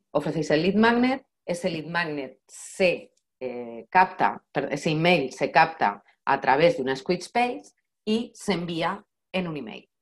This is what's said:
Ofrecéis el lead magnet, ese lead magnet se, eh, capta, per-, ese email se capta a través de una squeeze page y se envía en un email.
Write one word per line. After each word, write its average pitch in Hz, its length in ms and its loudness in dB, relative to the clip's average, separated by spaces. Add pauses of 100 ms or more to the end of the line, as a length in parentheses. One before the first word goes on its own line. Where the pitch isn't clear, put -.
(120)
Ofrecéis 160 400 -2
el 156 100 4
lead 196 140 2
magnet, 240 500 2 (200)
ese 180 240 -4
lead 156 160 -6
magnet 156 640 -6
se, - 640 -2 (260)
eh, 120 500 -10
capta, 107 640 2
per-, - 220 -4
ese - 180 -2
email 156 400 2
se - 200 -4
capta 120 520 2 (220)
a 135 160 0
través 151 360 4
de 139 60 -4
una 131 120 -2
squeeze 180 360 -4
page 247 320 -2 (400)
y 226 320 -2
se - 180 -4
envía 170 520 -4 (260)
en 180 160 -4
un 156 100 -8
email. - 320 -14 (120)